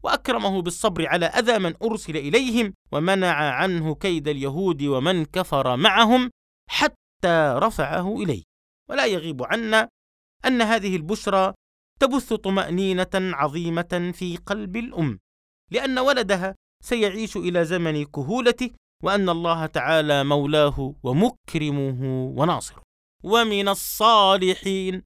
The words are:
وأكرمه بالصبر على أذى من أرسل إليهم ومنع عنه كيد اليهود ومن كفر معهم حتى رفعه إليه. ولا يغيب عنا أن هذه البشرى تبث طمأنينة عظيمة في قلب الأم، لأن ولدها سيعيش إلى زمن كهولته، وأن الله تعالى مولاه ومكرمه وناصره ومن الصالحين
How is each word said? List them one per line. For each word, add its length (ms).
وأكرمه 600
بالصبر 440
على 200
أذى 320
من 240
أرسل 340
إليهم 580
ومنع 420
عنه 600
كيد 340
اليهود 540
ومن 420
كفر 520
معهم 540
حتى 840
رفعه 680
إليه. 200
ولا 160
يغيب 360
عنا 460
أن 160
هذه 340
البشرى 580
تبث 320
طمأنينة 840
عظيمة 1000
في 220
قلب 400
الأم، 420
لأن 280
ولدها 560
سيعيش 520
إلى 280
زمن 400
كهولته، 680
وأن 260
الله 380
تعالى 580
مولاه 760
ومكرمه 1000
وناصره 460
ومن 460
الصالحين 1400